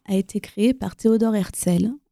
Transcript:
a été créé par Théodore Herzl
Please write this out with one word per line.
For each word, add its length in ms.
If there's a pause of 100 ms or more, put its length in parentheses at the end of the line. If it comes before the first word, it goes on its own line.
a 100
été 240
créé 340
par 220
Théodore 400
Herzl 560 (200)